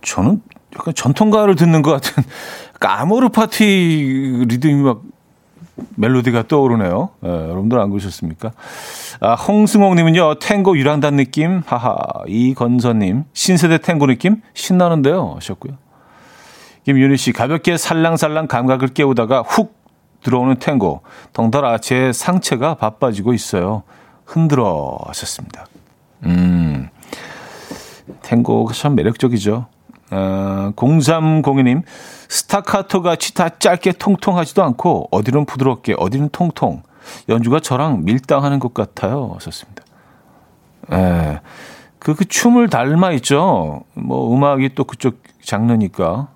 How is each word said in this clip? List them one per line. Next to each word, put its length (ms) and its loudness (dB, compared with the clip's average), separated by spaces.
저는 400 0
약간 160 -6
전통가를 600 2
듣는 260 4
것 120 2
같은, 300 -2
약간 260 -2
아모르 300 2
파티 1160 2
리듬이 360 2
막 200 0
멜로디가 540 0
떠오르네요. 640 0
예, 40 -6
여러분들 500 -2
안 120 0
그러셨습니까? 600 -8
아, 140 2
홍승옥 600 4
님은요, 460 4
"탱고 360 2
유랑단 400 2
느낌? 480 0
하하." 320 -2
이건선 720 0
님, 340 0
"신세대 460 2
탱고 300 0
느낌? 340 2
신나는데요." 840 0
하셨고요. 380 -12
김윤희 320 4
씨, 160 -2
"가볍게 440 0
살랑살랑 720 0
감각을 400 0
깨우다가 540 2
훅 320 -2
들어오는 320 2
탱고. 460 -2
덩달아 460 0
제 340 0
상체가 600 -2
바빠지고 600 -2
있어요. 500 -4
흔들어." 800 0
하셨습니다. 580 -14
음, 640 2
탱고가 520 0
참 220 0
매력적이죠. 680 0
아, 640 -4
공삼공이 880 2
님, 200 2
"스타카토 760 -2
같이 320 -2
다 160 0
짧게 420 0
통통하지도 720 0
않고 480 -2
어디는 320 0
부드럽게 520 -2
어디는 360 -2
통통. 500 -4
연주가 320 2
저랑 440 -2
밀당하는 540 0
것 160 -4
같아요." 600 -6
하셨습니다. 480 -18
예, 480 0
그, 160 -2
그 80 0
춤을 440 2
닮아 440 2
있죠. 720 0
뭐, 400 -2
음악이 400 2
또 100 -2
그쪽 380 -6
장르니까. 920 -2